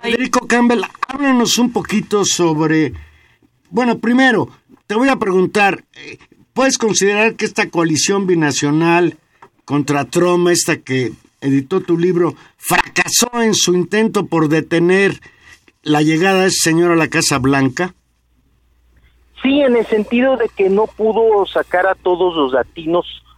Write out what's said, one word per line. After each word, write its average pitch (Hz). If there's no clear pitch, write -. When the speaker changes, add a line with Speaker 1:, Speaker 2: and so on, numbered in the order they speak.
Speaker 1:
ay. 233
Speaker 2:
Federico 247
Campbell, 240
háblanos 262
un 247
poquito 202
sobre, 156
bueno, 240
primero, 240
te 208
voy 254
a 262
preguntar, 185
eh, 143
¿puedes 269
considerar 208
que 220
esta 208
coalición 170
binacional 165
contra 143
Trump, 175
esta 170
que 131
editó 139
tu 175
libro, 170
fracasó -
en 226
su 175
intento 185
por 160
detener 170
la 151
llegada 170
de 190
ese 170
señor 170
a 165
la 160
Casa 151
Blanca? 135
Speaker 3:
Sí, 277
en 254
el 226
sentido 240
de 226
que 190
no 208
pudo 214
sacar 180
a 190
todos 180
los 139
latinos 160